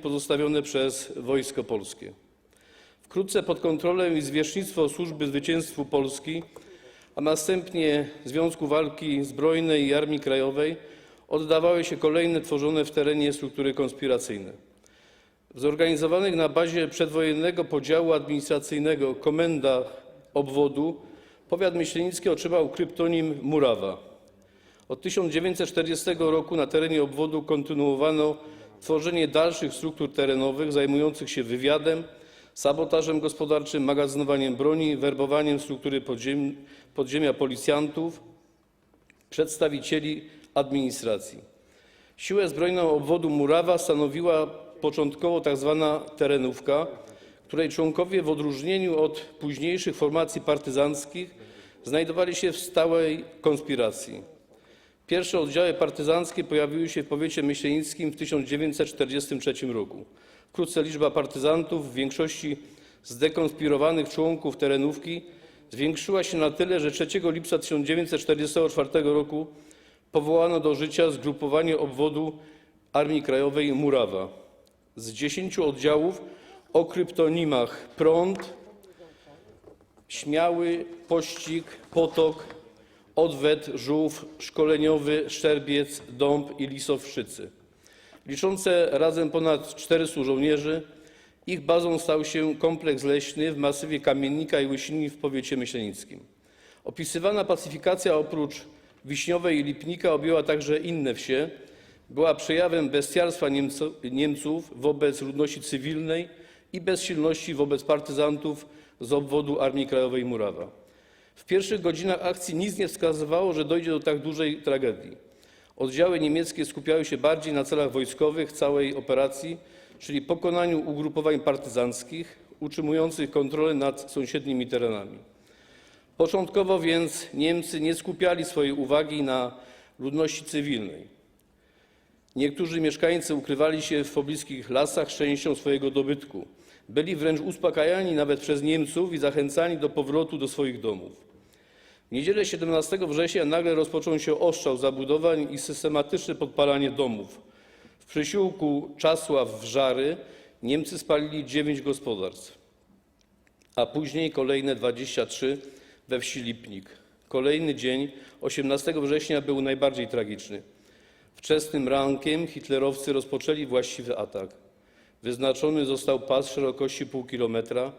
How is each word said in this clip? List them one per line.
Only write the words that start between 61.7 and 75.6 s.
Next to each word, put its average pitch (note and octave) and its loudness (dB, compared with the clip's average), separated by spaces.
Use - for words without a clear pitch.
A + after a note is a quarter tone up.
w - -14
większości C#3+ -2
zdekonspirowanych D3+ 2
członków D#3+ -2
terenówki, D3 0
zwiększyła D#3 -2
się F3 -4
na D3+ 2
tyle, F3+ 0
że D3 0
trzeciego E3+ 0
lipca D#3+ -2
tysiąc D3 -2
dziewięćset E3 0
czterdziestego D3+ 2
czwartego D3 2
roku D3+ 0
powołano E3 4
do D3+ 2
życia D#3 2
zgrupowanie D3 0
obwodu D3+ -2
Armii D3 2
Krajowej C#3+ 2
Murawa A#2 2
z A2+ -12
dziesięciu D3+ -2